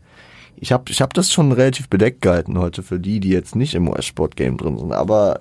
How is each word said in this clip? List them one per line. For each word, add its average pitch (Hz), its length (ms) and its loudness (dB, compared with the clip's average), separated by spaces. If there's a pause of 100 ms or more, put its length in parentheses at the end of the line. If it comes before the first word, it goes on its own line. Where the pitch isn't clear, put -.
(600)
ich - 120 -2
hab, - 160 -2
ich - 120 0
hab 139 120 -2
das - 180 0
schon 143 220 4
relativ 131 340 2
bedeckt 107 340 0
gehalten 87 360 2
heute 90 260 -2
für 90 160 -6
die, 98 220 -2
die 95 80 0
jetzt 90 260 0
nicht 139 200 0
im 87 120 2
U-S-Sport-Game - 720 -2
drin 69 200 -4
sind. 71 140 -6
Aber 101 500 2